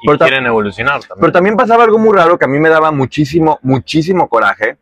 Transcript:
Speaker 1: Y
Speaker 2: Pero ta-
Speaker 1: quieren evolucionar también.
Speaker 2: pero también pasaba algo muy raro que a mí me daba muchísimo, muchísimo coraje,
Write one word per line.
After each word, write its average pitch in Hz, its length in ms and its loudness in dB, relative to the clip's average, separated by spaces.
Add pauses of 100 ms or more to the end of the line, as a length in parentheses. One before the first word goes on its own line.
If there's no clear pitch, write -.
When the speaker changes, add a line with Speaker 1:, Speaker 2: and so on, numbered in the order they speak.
Speaker 1:
Y - 60 -10
Speaker 2:
Pero 147 100 2
ta- 165 80 0
Speaker 1:
quieren 131 180 -2
evolucionar 113 560 -4
también. 92 200 -18
Speaker 2:
pero 156 120 0
también 190 240 0
pasaba 233 280 2
algo 226 140 4
muy 220 180 2
raro 170 220 2
que - 80 -4
a - 20 0
mí 135 100 -2
me 160 100 2
daba 156 220 2
muchísimo, 151 720 -2
muchísimo 151 640 -2
coraje, 110 540 -2